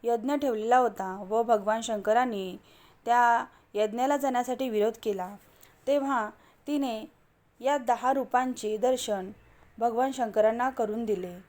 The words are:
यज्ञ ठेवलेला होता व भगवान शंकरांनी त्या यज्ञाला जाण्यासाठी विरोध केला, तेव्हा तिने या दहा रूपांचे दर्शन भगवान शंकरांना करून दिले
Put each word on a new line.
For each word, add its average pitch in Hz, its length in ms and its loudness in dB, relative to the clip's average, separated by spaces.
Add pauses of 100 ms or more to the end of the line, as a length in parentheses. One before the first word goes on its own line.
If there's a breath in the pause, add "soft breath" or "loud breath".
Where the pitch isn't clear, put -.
यज्ञ 233 320 0
ठेवलेला 240 420 2
होता 196 520 0
व 220 140 2
भगवान 220 380 2
शंकरांनी 214 760 0 (480 soft breath)
त्या 233 400 4 (280 soft breath)
यज्ञाला 233 440 0
जाण्यासाठी 254 520 -2
विरोध 214 240 2 (100)
केला, 196 320 -4 (520 soft breath)
तेव्हा 277 420 0 (380 soft breath)
तिने 262 380 -2 (540)
या 269 180 0
दहा 247 360 2
रूपांचे 254 640 -2
दर्शन 208 540 -2 (460 soft breath)
भगवान 240 340 0
शंकरांना 233 580 0
करून 226 360 -4
दिले 180 440 -6